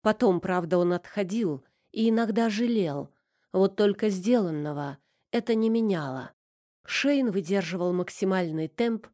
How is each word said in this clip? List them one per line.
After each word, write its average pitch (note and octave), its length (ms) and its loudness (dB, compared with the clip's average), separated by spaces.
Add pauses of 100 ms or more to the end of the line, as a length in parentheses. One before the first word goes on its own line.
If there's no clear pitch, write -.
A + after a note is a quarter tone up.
Потом, G#3+ 400 2
правда, F3+ 380 0
он F3 160 2
отходил F3+ 720 -4 (260)
и A3+ 160 2
иногда A3+ 400 0
жалел. G3+ 640 -2 (400)
Вот G3 240 2
только G#3 320 2
сделанного D#3 880 0 (360)
это A#3 220 0
не A3 140 2
меняло. E3+ 640 -2 (540)
Шейн C4+ 440 0
выдерживал F3+ 640 -2
максимальный F3+ 760 -2
темп A#3 460 -2